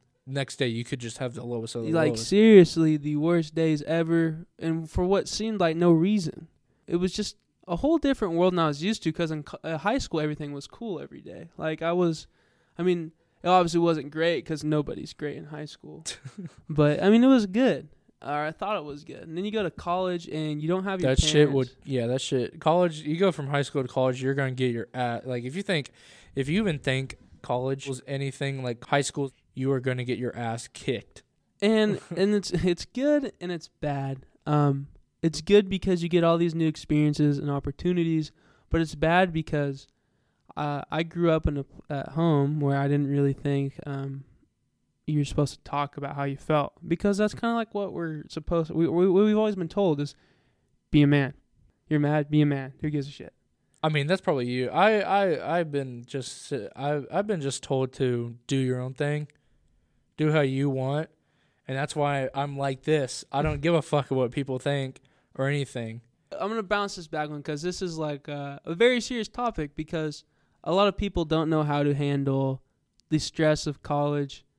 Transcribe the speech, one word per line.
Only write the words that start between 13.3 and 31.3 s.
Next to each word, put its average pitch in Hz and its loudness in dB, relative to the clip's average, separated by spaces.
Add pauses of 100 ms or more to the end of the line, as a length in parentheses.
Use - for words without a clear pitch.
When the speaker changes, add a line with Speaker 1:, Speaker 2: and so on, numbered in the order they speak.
Speaker 2:
it 170 -2
obviously 175 4
wasn't 156 0
great 160 0
'cause 156 -6
nobody's 151 -2
great 147 -8
in 160 -14
high 151 -12
school. 151 -18 (340)
Speaker 1:
<laughs> - -16
Speaker 2:
But, 151 4
I 190 6
mean, 233 8
it 262 8
was 247 6
good. 185 0 (340)
Or - -8
I 151 -4
thought 202 -6
it 151 -8
was 147 -14
good. - -16
And 165 -12
then 185 -4
you 208 -4
go 214 -2
to 160 -2
college 180 -4
and 151 -4
you 156 -4
don't 185 0
have 190 -4
your 135 2
Speaker 1:
That 131 2
shit 151 4
would, 135 0
Speaker 2:
parents. - -20
Speaker 1:
yeah, 123 -2
that 127 -2
shit. 131 -4
College, 165 2
you 156 -4
go 185 2
from 143 -8
high 143 0
school 135 -4
to 127 -6
college, 131 0
you're 135 0
gonna 135 -2
get 123 0
your 117 -6
ass, 120 -4
like, 123 -6
if 131 -10
you 196 -6
think, 165 -4 (460)
if 135 -2
you 180 0
even 175 0
think 135 -4 (260)
college 135 -4
was 131 -8
anything 139 -6
like 120 -8
high 143 2
school, 139 -6 (220)
you 131 -2
are 131 0
gonna 127 -4
get 120 -4
your 123 -6
ass 117 -6
kicked. - -8 (360)